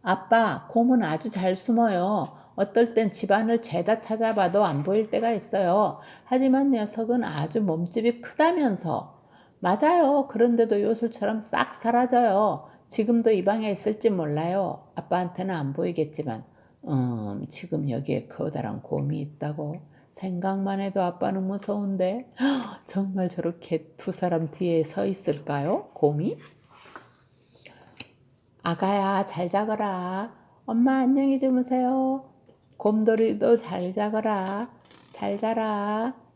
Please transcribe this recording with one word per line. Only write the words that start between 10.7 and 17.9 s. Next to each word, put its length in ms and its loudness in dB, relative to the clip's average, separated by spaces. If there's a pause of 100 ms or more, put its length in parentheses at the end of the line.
요술처럼 600 -2
싹 320 -4
사라져요. 960 2 (200)
지금도 440 2
이 120 2
방에 280 0
있을지 380 0
몰라요. 840 -2
아빠한테는 580 -4
안 200 -4
보이겠지만. 680 -4 (440)
음, 640 -2
지금 400 -6
여기에 380 -4